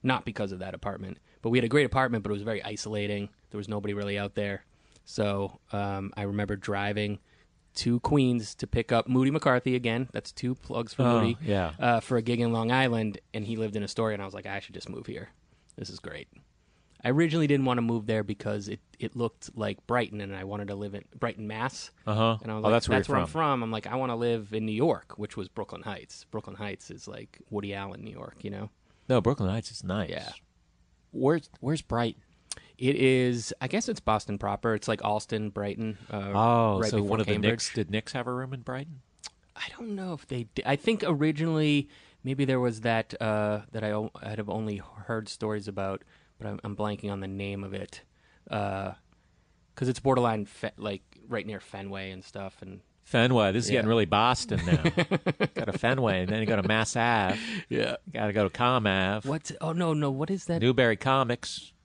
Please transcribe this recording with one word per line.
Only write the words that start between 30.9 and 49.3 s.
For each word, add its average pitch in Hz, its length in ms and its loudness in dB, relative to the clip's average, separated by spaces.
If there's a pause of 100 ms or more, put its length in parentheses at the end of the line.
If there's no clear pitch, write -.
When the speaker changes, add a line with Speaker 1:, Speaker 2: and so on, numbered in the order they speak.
Speaker 2:
Where's, 143 380 0 (100)
where's 151 220 -2
Brighton? 117 400 -2 (560)
Speaker 1:
It 131 200 2
is, 127 640 4
I 131 60 -2
guess 220 200 0
it's 233 140 -2
Boston 107 360 0
proper. 101 380 0
It's - 120 -4
like 107 160 0
Allston, 107 460 -2
Brighton, 101 480 -4 (140)
uh, 101 220 -4
Speaker 2:
Oh, 110 460 6
Speaker 1:
right 107 120 2
Speaker 2:
so 113 60 2
Speaker 1:
before 101 140 2
Speaker 2:
one 110 100 2
of 101 60 2
the 107 60 2
Speaker 1:
Cambridge. 98 180 4
Speaker 2:
Knicks, 113 220 -2
did 98 180 -2
Knicks 107 220 -2
have 123 140 -4
a 123 60 -4
room 131 200 -6
in 123 80 -12
Brighton? 131 400 -10 (540)
Speaker 1:
I - 80 -10 (140)
don't 220 180 -6
know 190 180 -4
if - 140 -10
they 120 280 -4
di-, - 100 -2
I 135 100 4
think 214 300 2
originally 156 840 2 (380)
maybe 135 180 0
there 131 160 4
was 117 220 0
that, 113 400 2
uh, 107 400 2 (100)
that 110 140 -4
I 107 60 0
o-, 107 200 -2 (100)
I'd 107 180 -6
have 104 100 -6
only 104 320 -4 (240)
heard 110 240 -4
stories 107 400 -4
about, 98 340 -4 (340)
but 110 100 -10
I'm, 104 180 -6
I'm 101 100 -6
blanking 104 360 -4
on 98 100 -6
the 98 60 -8
name 98 360 -6
of 98 100 -10
it. 95 280 -10 (500)
Uh, 98 400 -4 (840)